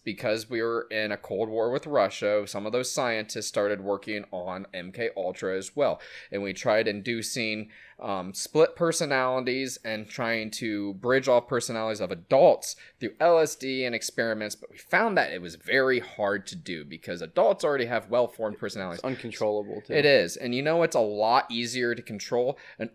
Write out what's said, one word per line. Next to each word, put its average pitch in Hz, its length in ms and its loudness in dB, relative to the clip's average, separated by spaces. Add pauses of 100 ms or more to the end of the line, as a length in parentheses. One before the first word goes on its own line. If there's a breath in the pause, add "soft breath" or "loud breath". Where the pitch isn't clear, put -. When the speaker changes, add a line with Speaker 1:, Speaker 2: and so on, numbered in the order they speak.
Speaker 1:
because 110 460 -2
we 117 120 -2
were 117 300 -2
in 107 220 -2
a 101 40 -2
Cold 107 320 -2
War 113 220 0
with 147 160 -2
Russia, 104 600 2
some 104 180 -8
of 107 80 -4
those 123 180 -2
scientists 113 560 -4
started 104 340 0
working 101 500 -4
on 92 420 -8
M 90 180 -10
K 113 240 -4
Ultra 92 420 -4
as 98 180 -8
well. 127 260 0 (320 loud breath)
And 101 100 -4
we 98 100 -4
tried 110 340 2
inducing, 107 840 -4 (300 loud breath)
um, 98 340 -6
split - 420 2
personalities 131 1080 0
and 107 240 -6
trying 113 420 -4
to 104 440 -4
bridge 131 320 2
off 120 200 6
personalities 110 540 -2
of 90 100 -2
adults 131 640 6 (240 loud breath)
through 113 200 -6
L 165 200 6
S 151 160 2
D 131 300 -2
and 117 100 0
experiments, 110 580 -2
but - 160 -14
we - 80 -20
found 202 400 2
that 101 140 2
it 87 100 -6
was 85 140 -10
very 127 460 2
hard 101 460 -2
to - 80 -12
do 82 300 -8
because 85 380 -10
adults 180 400 2
already 139 220 2
have 113 240 -4
well-formed 113 500 0
personalities. 95 400 -6
Speaker 2:
It's - 60 -6
uncontrollable, 107 760 -4
too. - 120 -8
Speaker 1:
It 147 120 4
is. 117 320 6
And 123 160 -6
you 127 80 -2
know 156 160 0
what's 160 180 2
a 139 40 4
lot 110 500 2
easier 120 460 -2
to 131 80 -8
control? 120 560 -2 (180 loud breath)
An 117 180 -6